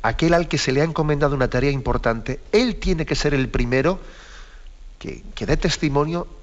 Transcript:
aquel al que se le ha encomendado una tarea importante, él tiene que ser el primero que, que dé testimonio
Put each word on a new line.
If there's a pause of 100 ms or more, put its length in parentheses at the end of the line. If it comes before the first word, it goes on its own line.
aquel
al
que
se
le
ha
encomendado
una
tarea
importante, (120)
él
tiene
que
ser
el
primero (1000)
que, (100)
que
dé
testimonio (140)